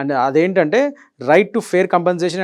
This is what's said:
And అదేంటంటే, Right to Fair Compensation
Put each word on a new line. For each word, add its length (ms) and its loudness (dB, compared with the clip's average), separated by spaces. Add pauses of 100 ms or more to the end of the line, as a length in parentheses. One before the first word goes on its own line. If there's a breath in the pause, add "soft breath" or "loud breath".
And 100 -4
అదేంటంటే, 800 0 (380 loud breath)
Right 260 4
to 60 -2 (100)
Fair 240 2
Compensation 480 -2